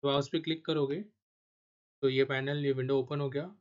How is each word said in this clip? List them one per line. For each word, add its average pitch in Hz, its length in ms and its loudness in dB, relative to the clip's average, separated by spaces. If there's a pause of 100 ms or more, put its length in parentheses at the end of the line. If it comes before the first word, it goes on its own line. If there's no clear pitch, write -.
तो 139 40 2
आप 139 120 4
उस 139 100 -2
पे 180 100 -2
click 160 260 -4
करोगे 151 360 0 (1000)
तो 135 60 4
ये 131 160 4
panel, 139 400 -2
ये 139 60 4
window 131 280 2
open 147 200 -2
हो 139 100 0
गया। 147 320 -6